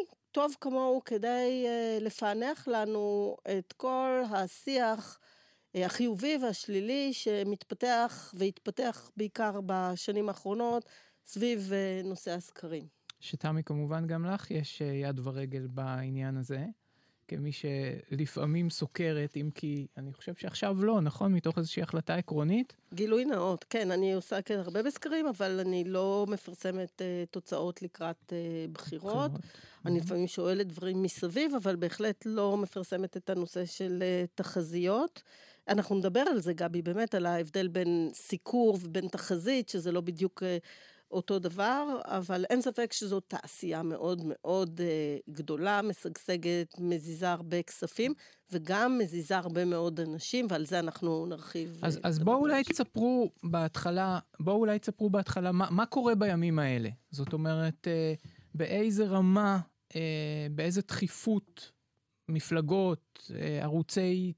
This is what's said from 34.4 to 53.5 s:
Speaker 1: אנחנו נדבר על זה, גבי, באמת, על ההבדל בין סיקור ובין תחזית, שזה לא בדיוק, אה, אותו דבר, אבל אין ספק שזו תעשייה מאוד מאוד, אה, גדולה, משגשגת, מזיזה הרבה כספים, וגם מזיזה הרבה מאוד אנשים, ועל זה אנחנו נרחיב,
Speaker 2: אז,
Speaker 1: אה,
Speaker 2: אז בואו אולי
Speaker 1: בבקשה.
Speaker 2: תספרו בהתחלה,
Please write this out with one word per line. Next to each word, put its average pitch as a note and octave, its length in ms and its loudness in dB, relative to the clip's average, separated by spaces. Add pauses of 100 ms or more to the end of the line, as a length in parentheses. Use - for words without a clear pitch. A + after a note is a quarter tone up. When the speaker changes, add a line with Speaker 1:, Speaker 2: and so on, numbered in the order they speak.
Speaker 1:
אנחנו G3+ 300 2
נדבר F#3+ 220 2
על C#4+ 200 4
זה, E3+ 120 0
גבי, E3+ 300 -2
באמת, G3+ 320 0
על F3 120 2
ההבדל F3 420 0
בין E3+ 440 2
סיקור G#3+ 720 2
ובין F3+ 260 -4
תחזית, G3+ 600 0
שזה F3 240 -2
לא F3+ 80 2
בדיוק, F3 420 -2
אה, F3+ 160 0 (520)
אותו F#3+ 280 0
דבר, G3+ 460 0 (200)
אבל F3+ 460 -2
אין B3 120 4
ספק A#3 300 0
שזו G3 280 -2
תעשייה E3 640 -6
מאוד E3 420 -2
מאוד, E3+ 600 -2
אה, - 20 0 (440)
גדולה, D#3+ 520 0
משגשגת, F3 960 -2
מזיזה E3+ 520 -2
הרבה E3+ 320 0
כספים, - 520 -2 (380)
וגם G3 460 2
מזיזה F3 400 0
הרבה F3 260 0
מאוד E3+ 360 0
אנשים, E3 500 -2
ועל D#3 160 0
זה F3 120 0
אנחנו E3 480 0
נרחיב, E3 560 -8
Speaker 2:
אז, E3 140 2
Speaker 1:
אה, - 80 -8
Speaker 2:
אז E3 140 2
בואו G#3 220 6
אולי D4 220 4
Speaker 1:
בבקשה. - 220 0
Speaker 2:
תספרו A#3+ 460 4 (120)
בהתחלה, F3 760 0 (220)